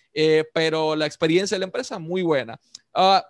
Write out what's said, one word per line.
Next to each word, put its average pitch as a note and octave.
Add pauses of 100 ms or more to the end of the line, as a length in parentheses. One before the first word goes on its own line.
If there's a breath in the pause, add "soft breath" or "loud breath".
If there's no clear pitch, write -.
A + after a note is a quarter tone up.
(140 soft breath)
eh, D#3 (100)
pero D#3+
la D3+
experiencia E3+
de G3
la F#3+
empresa, A#3
muy F3
buena. C3+ (360 loud breath)
Uh, F#3+